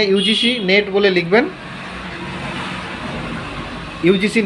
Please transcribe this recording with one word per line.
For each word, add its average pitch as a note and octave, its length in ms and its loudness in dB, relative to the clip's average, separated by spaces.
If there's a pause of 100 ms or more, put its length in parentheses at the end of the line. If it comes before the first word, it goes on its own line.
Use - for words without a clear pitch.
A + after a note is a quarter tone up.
(120)
ইউজিসি G#3 400 2 (180)
নেট G3+ 160 4 (100)
বলে G3+ 220 6
লিখবেন, F3+ 280 4 (2500)
ইউজিসি G3+ 380 4